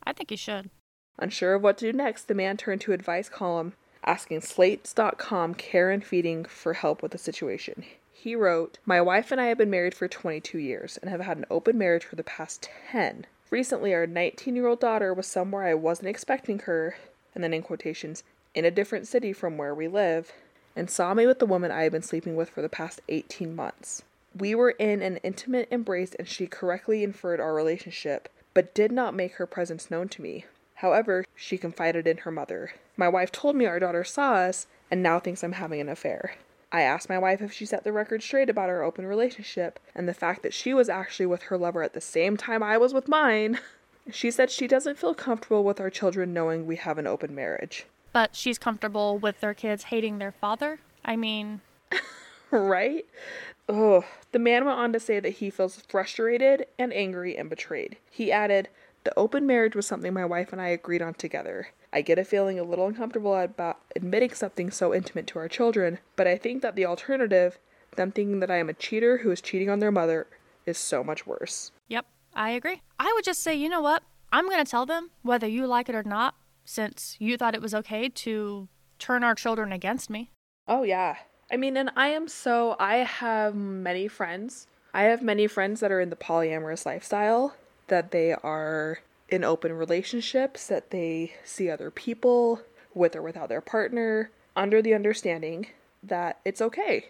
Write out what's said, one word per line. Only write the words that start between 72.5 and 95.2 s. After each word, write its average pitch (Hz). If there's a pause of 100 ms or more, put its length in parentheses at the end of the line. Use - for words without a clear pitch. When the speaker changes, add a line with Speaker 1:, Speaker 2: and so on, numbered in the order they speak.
Speaker 1:
agree. 294 (180)
I 359
would 427
just 359
say, 320
"You 294
know 349
what? 294 (280)
I'm 320
gonna 320
tell 247
them 339 (140)
whether 240
you 247
like 247
it 240
or 220
not, 214 (320)
since -
you 233
thought 233
it 226
was 220
okay 220
to 208 (300)
turn 247
our 233
children 220
against 190
me." 220 (380)
Speaker 2:
Oh, 254
yeah. 185 (340)
I 240
mean, 262
and 262
I 269
am 311
so, 233
I 202
have 220
many 190
friends. 202 (260)
I 196
have 240
many 208
friends 208
that 202
are 185
in 175
the 170
polyamorous 160
lifestyle, 208 (320)
that 175
they 165
are 156 (280)
in 185
open 165
relationships, 208
that -
they 165 (100)
see 185
other 156
people 233 (340)
with 175
or 160
without 165
their 123
partner, 220 (240)
under 202
the 220
understanding 180 (360)